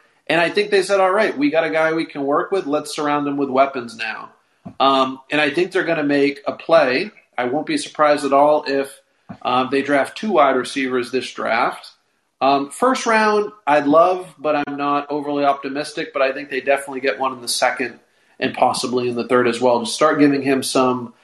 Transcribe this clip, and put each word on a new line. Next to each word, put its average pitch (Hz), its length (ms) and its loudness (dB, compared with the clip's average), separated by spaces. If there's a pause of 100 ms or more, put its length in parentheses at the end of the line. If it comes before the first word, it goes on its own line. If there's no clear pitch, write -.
(260)
And 156 120 0
I 170 120 2
think 202 200 0
they 202 120 4
said, 196 180 0
"All 185 120 4
right, 202 260 0
we 147 100 2
got 160 160 2
a 160 60 -4
guy 160 240 0
we 165 100 -2
can 147 200 -8
work 151 260 -2
with. 185 160 -2
Let's 147 280 -4
surround 147 320 -2
him 143 120 -4
with 139 100 0
weapons 127 480 0
now." 113 360 -10 (480)
Um, 131 400 2 (100)
and 151 100 0
I 147 100 2
think 175 220 -2
they're 175 120 0
gonna 160 180 -2
make 143 440 2
a 131 60 -2
play. 160 580 2 (280)
I 123 60 -2
won't 143 220 -4
be 160 120 -2
surprised 147 480 0
at 135 80 2
all 147 320 4
if, 139 340 -4 (400)
um, 127 300 0
they 139 100 0
draft 135 380 -2
two 214 140 -4
wide 143 240 4
receivers 123 540 -2
this 123 220 -4
draft. 113 600 -2 (480)
Um, 139 300 2
first - 360 -2
round, 214 460 2 (140)
I'd 143 200 2
love, 170 520 4
but 147 180 -2
I'm 143 200 -6
not 143 340 -2
overly 143 340 -2
optimistic. 143 680 -4
But 143 80 -2
I 135 120 2
think 143 180 -12
they 131 100 -4
definitely 135 400 -2
get 131 180 -2
one 131 140 -2
in 123 80 -14
the 117 80 -10
second 120 520 -2 (380)
and 127 140 -2
possibly 123 560 -2
in 120 60 -4
the 117 120 -6
third 123 220 2
as 113 140 -2
well. 120 180 4
To 110 60 -6
start 156 320 2
giving 143 240 4
him 131 200 0
some 123 600 0